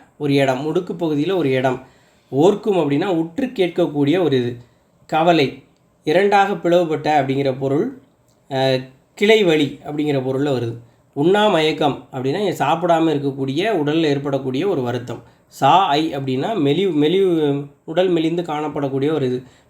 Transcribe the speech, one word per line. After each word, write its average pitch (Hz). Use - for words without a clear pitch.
ஒரு 143
இடம், 135
முடுக்கு 175
பகுதியில 160
ஒரு 143
இடம், 131
ஓர்க்கும் 190
அப்படின்னா 147
உற்று 165
கேட்கக்கூடிய 170
ஒரு 139
இது, 120
கவலை, 160
இரண்டாக 196
பிளவுபட்ட 170
அப்படிங்கிற 135
பொருள், 139
அஹ், 131
கிளை 214
வலி 151
அப்படிங்கிற 147
பொருள்ல 135
வருது. 117
உண்ணா 190
மயக்கம் 156
அப்படின்னா 135
இங்க 175
சாப்பிடாம 165
இருக்கக்கூடிய, 139
உடல்ல 160
ஏற்படக்கூடிய 139
ஒரு 170
வருத்தம். 120
சா 165
ஐ 151
அப்படின்னா 139
மெலிவு, 170
மெலிவு, 151
உடல் 175
மெலிந்து 165
காணப்படக்கூடிய 147
ஒரு 139
இது. 123